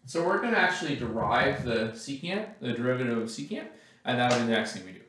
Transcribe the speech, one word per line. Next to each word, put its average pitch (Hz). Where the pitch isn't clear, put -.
So 170
we're 202
gonna 233
actually -
derive 113
the 113
secant, 175
the 120
derivative 120
of 110
secant, 214
and 123
that'll 123
be 117
the 117
next 110
thing 92
we 92
do. -